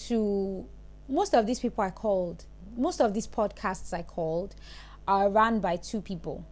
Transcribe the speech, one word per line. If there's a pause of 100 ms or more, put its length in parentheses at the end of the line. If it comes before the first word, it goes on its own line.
to (420)
most
of
these
people
I
called, (300)
most
of
these
podcasts
I
called (520)
are
run
by
two
people.